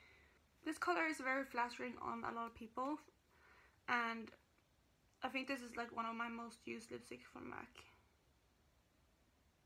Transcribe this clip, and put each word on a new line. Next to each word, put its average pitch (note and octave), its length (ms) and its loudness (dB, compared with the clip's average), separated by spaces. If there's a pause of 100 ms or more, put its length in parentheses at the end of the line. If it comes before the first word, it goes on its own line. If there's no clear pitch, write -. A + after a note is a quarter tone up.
(640)
This D#4 140 0
color E4+ 320 6
is D4+ 80 2
very C4+ 260 4
flattering B3 500 0 (100)
on A#3 200 0
a A#3 120 0
lot A#3 100 0
of A3+ 100 -8
people, B3+ 420 0 (920)
and A3+ 400 4 (960)
I C4 40 0
think C4 180 0
this C4+ 140 0
is, A#3 160 -6
like, A#3 180 -2
one A3+ 100 2
of A3+ 100 0
my A#3 120 0
most A#3 380 -6
used - 260 -6
lipstick B2 300 -8 (100)
from - 180 -8
mac. - 200 -6 (2000)